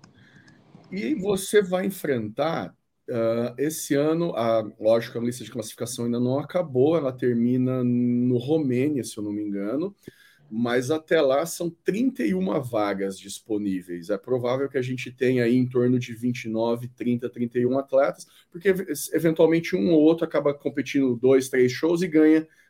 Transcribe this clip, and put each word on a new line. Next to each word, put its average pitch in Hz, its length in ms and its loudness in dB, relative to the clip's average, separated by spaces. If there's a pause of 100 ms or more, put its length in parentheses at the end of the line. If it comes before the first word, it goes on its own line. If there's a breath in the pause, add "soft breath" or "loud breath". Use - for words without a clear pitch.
(920 soft breath)
E 220 220 -4
você 202 440 0
vai 185 280 0
enfrentar, 131 880 -4 (340)
ah, 120 480 -2
esse 151 380 -2
ano, 160 400 0
a, 113 260 2 (180)
lógico, 113 380 2
a 113 40 -6
lista 123 220 -4
de - 80 -16
classificação 120 540 -8
ainda 120 140 0
não 127 180 0
acabou, 151 580 0
ela 139 160 0
termina 127 720 0
no 123 540 2
Romênia, 135 680 0
se - 140 -14
eu 104 60 -8
não 104 80 -6
me 104 120 -6
engano, 104 520 -6 (560 loud breath)
mas 120 400 -2
até 156 280 0
lá 139 280 2
são 175 200 -6
trinta 226 560 -4
e 202 120 0
uma 185 240 -2
vagas 101 580 -4
disponíveis. 95 920 -6
É 95 80 -2
provável 127 500 -4
que 135 80 -4
a 127 60 -2
gente 127 280 -8
tenha 127 340 0
aí 120 100 4
em 127 120 2
torno 123 300 2
de 123 160 -6
vinte 120 320 -4
e 113 40 -8
nove, 117 400 -2
trinta, 120 380 -4
trinta 120 300 -6
e 123 80 2
um 131 140 0
atletas, 135 480 0 (240 soft breath)
porque 180 180 -2
ev-, 185 160 0 (280)
eventualmente 165 600 2
um 190 160 2
ou 156 80 6
outro 165 260 6
acaba 143 280 0
competindo 135 640 0
dois, 131 340 4
três 127 220 4
shows 170 320 0
e 185 40 -2
ganha, 156 400 6 (220 soft breath)